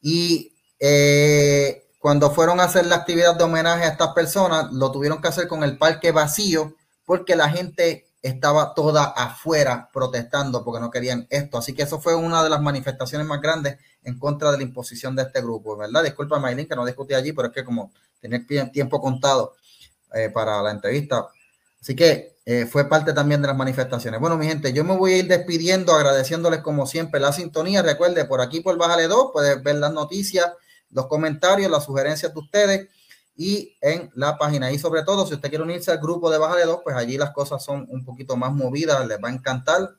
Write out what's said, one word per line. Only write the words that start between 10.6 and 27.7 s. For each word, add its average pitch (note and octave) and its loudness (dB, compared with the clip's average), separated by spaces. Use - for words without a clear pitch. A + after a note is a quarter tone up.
porque A#2 -6
no A#2 -6
querían B2 -6
esto. C#3+ -4
Así A#2+ -6
que D3 -2
eso D3 -6
fue E3 2
una E3 0
de D#3+ 2
las D3+ 0
manifestaciones C#3+ -4
más D3 -4
grandes D3 -2
en B2 -10
contra D3 -2
de C#3+ 2
la C3+ -4
imposición B2 -10
de C3 -2
este - -4
grupo, G#2+ -6
¿verdad? A2 -2
Disculpa, D3 -2
Maylin, C3 -4
que D#3 -4
no B2 -4
discutí C3+ -6
allí, C3+ 0
pero B2+ -2
es - -20
que C3 -8
como A#2 -6
tenía A#2 -6
el A#2+ -8
pie-, C#3 -4
tiempo C#3 -2
contado, C3 0
eh, A2 -2
para G#2+ -2
la G#2 -2
entrevista. A#2+ -4
Así C3+ -8
que, D#3+ 2
eh, A#2+ -2
fue C#3+ -2
parte D#3 2
también D3 2
de C#3 -2
las C3+ -2
manifestaciones. B2 -4
Bueno, E3 0
mi D#3 -2
gente, D3 -2
yo D3+ 0
me F#3 0
voy F#3 4
a F#3 4
ir F#3 0
despidiendo, F3 2
agradeciéndoles D#3 2
como D3 -2
siempre D#3+ -4
la C#3 2
sintonía. F3 -2